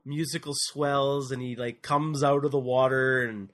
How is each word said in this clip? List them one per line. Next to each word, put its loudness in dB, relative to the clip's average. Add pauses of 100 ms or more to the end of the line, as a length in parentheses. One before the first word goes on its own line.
musical -4
swells, 0
and -6
he, -6
like, -8
comes 0
out 4
of 0
the 2
water 2
and -6